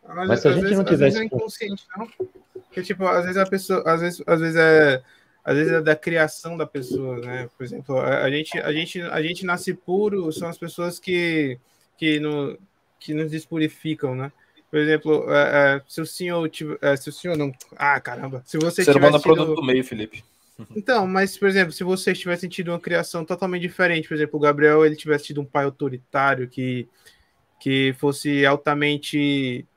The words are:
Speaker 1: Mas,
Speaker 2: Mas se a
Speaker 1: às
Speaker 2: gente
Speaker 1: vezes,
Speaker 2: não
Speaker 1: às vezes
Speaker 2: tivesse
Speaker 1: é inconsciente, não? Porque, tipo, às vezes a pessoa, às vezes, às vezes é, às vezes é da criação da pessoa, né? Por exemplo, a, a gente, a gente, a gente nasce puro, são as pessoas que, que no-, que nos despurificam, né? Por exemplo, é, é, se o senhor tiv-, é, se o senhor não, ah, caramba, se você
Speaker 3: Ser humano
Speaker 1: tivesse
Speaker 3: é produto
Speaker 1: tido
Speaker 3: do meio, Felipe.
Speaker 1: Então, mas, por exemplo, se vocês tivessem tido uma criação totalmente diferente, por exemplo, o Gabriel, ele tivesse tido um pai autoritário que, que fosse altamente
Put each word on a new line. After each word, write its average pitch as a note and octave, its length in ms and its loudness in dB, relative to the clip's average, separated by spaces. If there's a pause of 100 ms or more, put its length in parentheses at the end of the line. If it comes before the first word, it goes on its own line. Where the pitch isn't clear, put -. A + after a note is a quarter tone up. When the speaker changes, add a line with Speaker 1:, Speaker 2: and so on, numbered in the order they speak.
Speaker 1:
Mas, F#3 200 -6
Speaker 2:
Mas A#2 120 2
se - 80 0
a - 40 4
Speaker 1:
às C3+ 40 2
Speaker 2:
gente F#3+ 60 0
Speaker 1:
vezes, G3 160 0
Speaker 2:
não F#3+ 60 2
Speaker 1:
às - 40 -2 (100)
vezes C#3 160 4
Speaker 2:
tivesse A3+ 40 -2
Speaker 1:
é A3 80 -2
inconsciente, G#3 580 -8 (100)
não? A3 140 -10 (460)
Porque, - 280 -12
tipo, F#3+ 220 -6
às F3+ 220 2
vezes F#3 100 -4
a G3 80 4
pessoa, F#3+ 400 -2
às E3 160 2
vezes, F3 260 -4
às E3 140 4
vezes E3 160 0
é, D#3 460 6 (420)
às C#3 120 2
vezes D#3+ 180 2
é D#3+ 80 2
da D3+ 120 4
criação E3 640 -2
da D#3 80 -4
pessoa, C3 540 -6
né? B2 360 -10
Por C3 100 -12
exemplo, C3 340 -6
a, C3+ 240 0
a C3+ 80 0
gente, D3+ 280 -6
a D#3 140 -4
gente, D#3+ 300 -4
a D#3+ 180 -4
gente F3 240 -4
nasce F3 300 -4
puro, F#3+ 580 -2
são E3+ 160 -8
as E3+ 80 -10
pessoas F3 420 -8
que, E3 600 -2 (400)
que D#3 200 0
no-, D3 400 -4 (400)
que D3+ 160 -10
nos D#3 160 -4
despurificam, D#3 840 -4
né? C3+ 180 -8 (380)
Por D3+ 80 0
exemplo, D3+ 540 2
é, C#3+ 440 4
é, C3+ 120 -8
se - 120 -10
o D#3+ 60 -6
senhor E3+ 420 -4
tiv-, D3+ 340 -8
é, C#3 140 2
se C3+ 120 -12
o D3 40 -12
senhor F3 240 -6
não, C#3+ 160 -4 (240)
ah, C#3+ 240 2
caramba, B2+ 440 -10
se - 140 -6
você E3+ 260 0
Speaker 3:
Ser C#3+ 120 8
humano D3 220 8
Speaker 1:
tivesse - 0 -
Speaker 3:
é C#3+ 40 2
produto D#3+ 260 4
Speaker 1:
tido D#3 120 -2
Speaker 3:
do C3+ 60 -4
meio, B2+ 180 2
Felipe. G#2+ 400 -10 (520)
Speaker 1:
Então, G#3+ 300 0
mas, F#3+ 320 -2
por G3+ 100 2
exemplo, F#3+ 240 2
se - 120 -8
vocês F#3 340 -2
tivessem F3 300 -6
tido E3+ 240 -6
uma E3+ 80 -4
criação E3+ 440 -4
totalmente F3+ 380 -4
diferente, E3+ 460 0
por E3 60 -6
exemplo, D3+ 220 -2
o D3 60 0
Gabriel, D3+ 420 6
ele D3+ 120 4
tivesse D3+ 300 -2
tido D3 140 -8
um C#3+ 40 -8
pai C#3 200 -2
autoritário C3+ 840 -2
que, B2 380 -6 (720)
que C3+ 380 0
fosse C#3+ 460 0
altamente C#3+ 1200 0 (120)